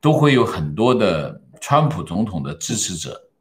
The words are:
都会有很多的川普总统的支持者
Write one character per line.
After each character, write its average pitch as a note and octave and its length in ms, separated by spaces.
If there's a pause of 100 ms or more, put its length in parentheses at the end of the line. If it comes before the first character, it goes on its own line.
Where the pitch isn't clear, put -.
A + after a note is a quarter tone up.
都 D3+ 120
会 D3 200
有 A#2+ 120
很 D2+ 300
多 A#2 200
的 E2+ 480 (180)
川 D3 280
普 - 140
总 F#2+ 220
统 F2+ 180
的 C2+ 120
支 - 220
持 F#2+ 200
者 C#2+ 320 (120)